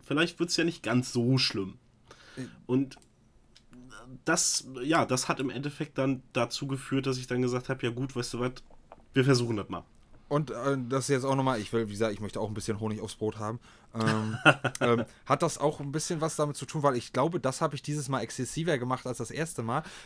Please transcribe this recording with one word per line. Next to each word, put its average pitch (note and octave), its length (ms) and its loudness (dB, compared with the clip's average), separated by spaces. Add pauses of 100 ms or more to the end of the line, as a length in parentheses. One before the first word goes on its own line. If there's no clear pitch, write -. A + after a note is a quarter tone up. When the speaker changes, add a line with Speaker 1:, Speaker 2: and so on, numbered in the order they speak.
Speaker 1:
Vielleicht E3 340 0
wird's E3+ 180 0
ja E3 60 4
nicht E3+ 200 -2
ganz B2 300 2
so B2 240 4
schlimm." G2 420 0 (580)
Speaker 2:
Äh. B2+ 100 -8 (180)
Speaker 1:
Und C3 320 0 (1300)
das, - 400 2 (180)
ja, D3+ 220 4
das B2+ 220 0
hat D3+ 120 0
im C3+ 100 -2
Endeffekt C#3+ 480 -6
dann C3+ 240 2 (120)
dazu B2 340 0
geführt, C3+ 400 0
dass C3 100 0
ich B2 100 -8
dann B2 140 0
gesagt B2 280 0
hab, C3 140 -4
"Ja A#2+ 60 2
gut, B2+ 260 -4
weißt A#2+ 200 -4
du A#2 40 -2
was, B2+ 140 0 (600)
wir C3 120 6
versuchen A#2+ 320 4
das F#2+ 120 -4
mal." F2 140 -6 (460)
Speaker 2:
Und, C#3+ 220 2
äh, C3 260 0 (120)
das C3 200 0
jetzt C3 160 2
auch C3+ 100 2
nochmal, C3 240 2
ich G2+ 140 -6
will, A2+ 140 4
wie G#2 40 -6
gesagt, G#2 220 2
ich G2+ 80 -8
möchte G2+ 180 -4
auch G#2 80 0
ein G#2+ 80 -4
bisschen G#2 240 -2
Honig G#2+ 220 -4
aufs G#2+ 140 -8
Brot G#2+ 220 -2
haben. A2+ 220 -6 (340)
Ähm, A2 500 2
Speaker 1:
<laughs> - 380 4
Speaker 2:
ähm, A#2+ 240 4 (220)
hat D3 160 2
das D#3 160 0
auch D3+ 200 0
ein C#3+ 120 -8
bisschen D#3 300 -2
was D#3+ 140 -2
damit D3 220 0
zu C3+ 80 -10
tun, D#3 160 -6
weil C3+ 140 6
ich - 180 -4
glaube, C#3+ 260 2
das C3 220 -2
hab D3+ 140 0
ich - 80 -8
dieses C#3+ 260 -4
Mal C3 120 0
exzessiver C3+ 580 -2
gemacht B2 260 -2
als B2+ 140 -4
das A#2 100 -6
erste D#3+ 320 -4
Mal. A#2+ 220 -2 (220)